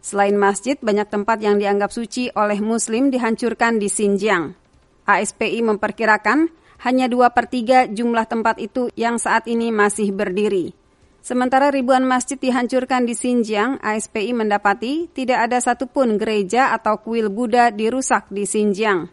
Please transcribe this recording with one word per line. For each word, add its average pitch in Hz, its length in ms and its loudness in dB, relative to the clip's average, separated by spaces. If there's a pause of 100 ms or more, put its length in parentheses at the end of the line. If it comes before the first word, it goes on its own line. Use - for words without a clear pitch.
Selain 202 320 0
masjid, 202 480 2
banyak 208 240 0
tempat 214 320 -2
yang 208 240 2
dianggap 202 320 0
suci 240 400 -6
oleh 208 240 0
Muslim 226 560 0
dihancurkan 233 640 0
di 202 80 0
Xinjiang. 196 640 0 (560)
A 202 160 2
S 202 80 -4
P - 160 -4
I 214 160 -2
memperkirakan 214 880 2 (320)
hanya 254 240 2
dua 247 240 4
per 240 160 0
tiga 254 400 2
jumlah 226 400 -2
tempat 226 320 -2
itu 240 400 -4
yang 233 240 -2
saat 220 240 0
ini 233 240 0
masih 208 400 2
berdiri. 196 640 -2 (480)
Sementara 254 480 2
ribuan 262 320 2
masjid 254 320 0
dihancurkan 254 720 0
di 233 80 -2
Xinjiang, 233 640 0
A 214 160 -4
S 220 160 -6
P 208 160 -4
I 240 80 -4
mendapati 220 800 -2
tidak 247 320 0
ada 247 160 0
satupun 247 560 0
gereja 214 560 0
atau 214 240 -2
kuil 220 320 -2
Buddha 240 400 2
dirusak 220 560 -2
di 202 160 -6
Xinjiang. 202 720 0